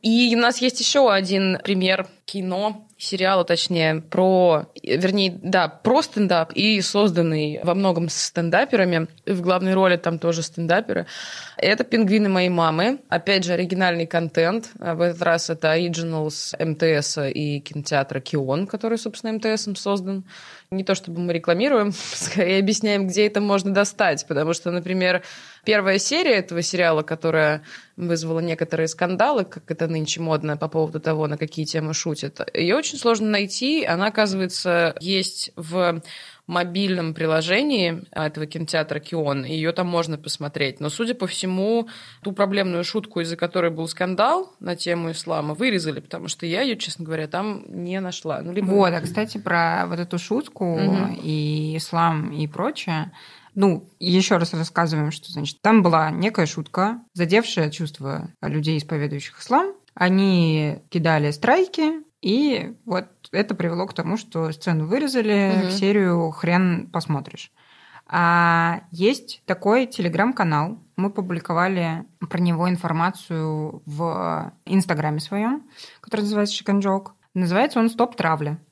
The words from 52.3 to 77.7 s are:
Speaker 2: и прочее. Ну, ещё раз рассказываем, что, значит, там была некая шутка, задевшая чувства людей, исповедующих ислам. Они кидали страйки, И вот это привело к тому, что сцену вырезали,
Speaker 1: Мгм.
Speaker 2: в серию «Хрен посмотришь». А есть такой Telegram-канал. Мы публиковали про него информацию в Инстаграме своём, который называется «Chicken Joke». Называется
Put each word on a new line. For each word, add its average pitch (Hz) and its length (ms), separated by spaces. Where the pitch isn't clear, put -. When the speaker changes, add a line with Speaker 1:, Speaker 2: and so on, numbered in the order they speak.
Speaker 2:
и 151 140
прочее. 175 640
Ну, 196 340
ещё 180 380
раз 170 160
рассказываем, 160 560
что, - 200
значит, 147 300
там 220 220
была 160 280
некая 180 360
шутка, 190 540
задевшая 175 580
чувства 151 600
людей, 151 380
исповедующих 147 600
ислам. 359 340
Они 180 840
кидали 156 420
страйки, 311 720
И 233 540
вот 185 240
это 202 220
привело 175 320
к - 80
тому, 170 220
что 165 360
сцену 156 340
вырезали, 214 760
Speaker 1:
Мгм. 185 60
Speaker 2:
в 180 40
серию 190 600
«Хрен 175 580
посмотришь». - 600
А 170 720
есть 202 540
такой 208 420
Telegram-канал. 185 920
Мы 190 140
публиковали 175 960
про 175 100
него 175 280
информацию 165 1160
в 147 680
Инстаграме 156 560
своём, 220 480
который 214 220
называется 208 400
«Chicken 202 180
Joke». 190 300
Называется 185 460